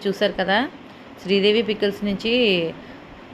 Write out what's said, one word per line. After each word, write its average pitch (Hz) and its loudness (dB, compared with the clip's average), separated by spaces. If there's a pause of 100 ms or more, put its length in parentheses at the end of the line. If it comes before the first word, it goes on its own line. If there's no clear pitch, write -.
చూశారు 202 2
కదా, 202 0 (560)
శ్రీదేవి 202 4
పికిల్స్ 202 0
నుంచి, 202 2 (600)